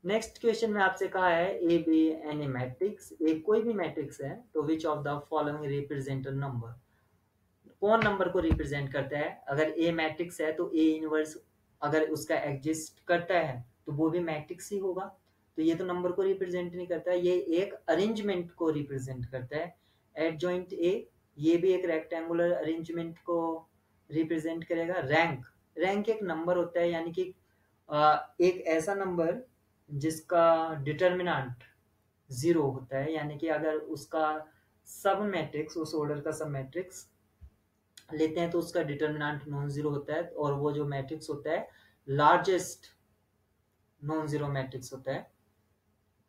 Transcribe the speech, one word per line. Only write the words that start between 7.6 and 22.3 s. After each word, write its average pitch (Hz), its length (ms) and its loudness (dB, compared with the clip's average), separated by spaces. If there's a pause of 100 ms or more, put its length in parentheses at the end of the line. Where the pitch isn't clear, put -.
कौन 220 220 6
number 185 260 2
को 185 120 0
represent 143 520 0
करता 143 240 -2
है? 151 300 -4
अगर 147 240 2
ए 170 220 2
matrix 165 480 -2
है 156 120 0
तो 170 180 -2
ए 160 200 6
universe 156 460 -2 (440)
अगर 151 300 2
उसका 156 260 -2
exist 143 680 -4
करता 175 320 2
है 131 240 -2 (220)
तो - 80 -8
वो 156 160 2
भी 175 120 0
matrix 165 500 -6
ही 202 80 -4
होगा, 190 240 -4 (540)
तो 160 40 -2
ये 165 140 4
तो 185 100 -4
number 180 260 0
को 185 120 0
रिप्रेजेंट 180 500 0
नहीं 175 140 -8
करता 175 240 -2
है, 180 80 2
ये 180 140 4
एक 175 400 0 (160)
arrangement 196 640 0
को 165 180 0
represent 131 560 -4
करता 131 300 -8
है। 170 180 -8 (400)
Adjoint 175 580 -2
ए, 180 360 0 (280)
ये 156 200 4
भी 185 140 4
एक 180 140 2
rectangular 170 680 0